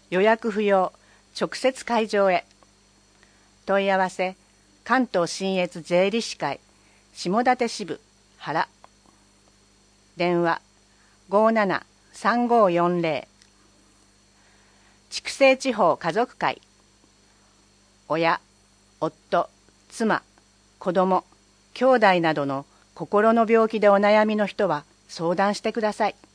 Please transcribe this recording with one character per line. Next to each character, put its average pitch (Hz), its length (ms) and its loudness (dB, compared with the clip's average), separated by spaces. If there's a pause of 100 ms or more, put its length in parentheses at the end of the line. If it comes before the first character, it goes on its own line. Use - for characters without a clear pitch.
(100)
予 180 100 0
約 220 320 0
不 208 100 -2
要、 196 300 0 (440)
直 - 200 -6
接 - 280 -4
会 226 220 -2
場 202 240 2
へ。 180 160 -2 (1160)
問 196 200 0
い 196 40 0
合 190 80 2
わ 185 140 0
せ、 185 260 -6 (460)
関 247 240 0
東 175 240 -2
信 190 240 -4
越 180 280 -4
税 180 280 0
理 233 100 -2
士 - 160 -10
会、 143 220 -6 (560)
下 202 300 -2
館 247 240 0
支 - 160 -10
部、 165 160 -10 (380)
原。 156 300 -4 (1500)
電 175 260 0
話、 165 180 -2 (680)
五 214 240 2
七 202 340 0 (260)
三 240 360 -2
五 220 220 4
四 175 300 0
零。 156 280 -4 (1800)
筑 - 200 -12
西 262 260 4
地 262 160 -4
方 196 240 2
家 170 160 -4
族 226 240 -4
会。 - 240 -4 (1500)
親、 160 320 0 (600)
夫、 - 480 -4 (420)
妻、 202 340 -4 (560)
子 185 120 -4
供、 185 320 0 (480)
兄 - 120 -4
弟 214 360 4
な 160 140 0
ど 147 120 -2
の 139 200 -6 (280)
心 208 380 0
の 226 160 2
病 226 200 4
気 220 100 -4
で 208 100 4
お 202 100 6
悩 214 280 4
み 214 80 -2
の 208 120 0
人 196 220 -4
は 151 160 -4 (240)
相 170 280 -4
談 202 180 0
し - 60 -10
て 226 120 -4
く 240 100 -6
だ 214 100 -2
さ - 160 -2
い。 - 80 -8 (180)